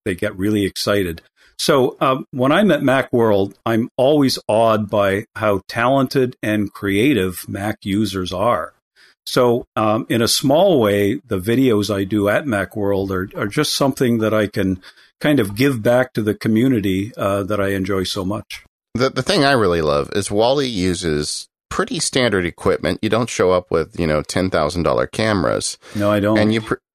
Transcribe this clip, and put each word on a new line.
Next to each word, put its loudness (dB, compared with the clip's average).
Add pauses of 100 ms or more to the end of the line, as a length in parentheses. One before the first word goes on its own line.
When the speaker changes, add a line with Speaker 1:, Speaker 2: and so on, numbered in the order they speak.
Speaker 1:
they -4
get -6
really 0
excited. -2 (380)
So, 2
um, 0
when 0
I'm 4
at 2
Macworld, 2 (140)
I'm 0
always 4 (100)
awed 2
by 0 (100)
how 0
talented 0
and -2
creative 0
Mac -8
users -2
are. -2 (540)
So, 2 (100)
um, 0
in 0
a 2
small 2
way, 2
the -4
videos 2
I -2
do 0
at 0
Macworld -2
are, -4 (100)
are -4
just -2
something 0
that 0
I 2
can -2 (400)
kind 2
of 0
give 0
back 0
to -2
the 0
community, 0
uh, -2
that -4
I -2
enjoy -2
so -6
much. -8 (300)
Speaker 2:
The, 0
the -4
thing 0
I 4
really 2
love 0
is -4
Wally 2
uses -2 (220)
pretty -4
standard 0
equipment. -2
You -2
don't 0
show 2
up 0
with, -2
you 0
know, 0
ten -2
thousand 0
dollar 0
cameras. -2 (180)
Speaker 1:
No, 0
I 2
don't. 2
Speaker 2:
And 2
you -2
pr-, -4 (200)